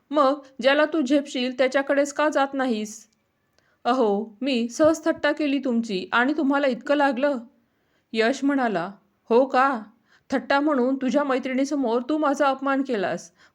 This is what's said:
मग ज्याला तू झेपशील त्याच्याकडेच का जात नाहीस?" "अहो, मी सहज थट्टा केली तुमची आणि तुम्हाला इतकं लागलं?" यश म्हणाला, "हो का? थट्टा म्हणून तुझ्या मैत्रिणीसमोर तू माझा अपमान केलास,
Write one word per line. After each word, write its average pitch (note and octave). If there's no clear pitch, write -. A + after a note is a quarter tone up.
मग C#4+
ज्याला C#4
तू D#4
झेपशील C4
त्याच्याकडेच C#4
का D4+
जात C4+
नाहीस?" A3+
"अहो, A#3+
मी B3
सहज D#4
थट्टा D#4+
केली D4
तुमची A3+
आणि B3
तुम्हाला C#4+
इतकं C4
लागलं?" C#4
यश A#3
म्हणाला, A#3
"हो A#3+
का? C4
थट्टा C4+
म्हणून C4+
तुझ्या C4+
मैत्रिणीसमोर C4
तू D#4
माझा D4
अपमान C4+
केलास, G3+